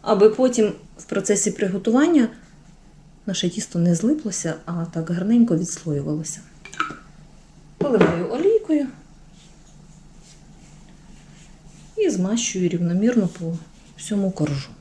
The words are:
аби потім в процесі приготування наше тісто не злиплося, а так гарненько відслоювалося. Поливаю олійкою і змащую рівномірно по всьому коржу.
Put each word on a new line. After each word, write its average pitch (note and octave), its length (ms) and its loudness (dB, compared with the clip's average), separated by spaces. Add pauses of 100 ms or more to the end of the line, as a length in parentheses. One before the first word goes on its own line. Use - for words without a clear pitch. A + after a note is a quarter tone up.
аби G#3+ 280 6
потім A#3 420 2 (260)
в - 60 -20
процесі G3 460 -2
приготування A3 760 2 (960)
наше F#3 240 -2
тісто - 280 -8
не E3+ 160 4
злиплося, G#3+ 600 -2 (120)
а E3+ 180 -6
так E3 260 -8
гарненько G3+ 460 2
відслоювалося. D3+ 840 -6 (1400)
Поливаю F#3 540 2
олійкою D#4+ 540 0 (3000)
і G#4 140 2
змащую F#3+ 580 0
рівномірно F#3 600 2
по E3 280 -8 (400)
всьому G3 340 -2
коржу. D3 380 -4 (120)